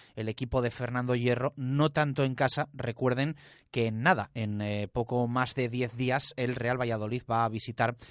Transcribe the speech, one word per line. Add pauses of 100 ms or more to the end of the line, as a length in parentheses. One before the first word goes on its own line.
(140)
el
equipo
de
Fernando
Hierro,
no
tanto
en
casa,
recuerden (340)
que
en
nada,
en,
eh,
poco
más
de
diez
días,
el
Real
Valladolid
va
a
visitar (140)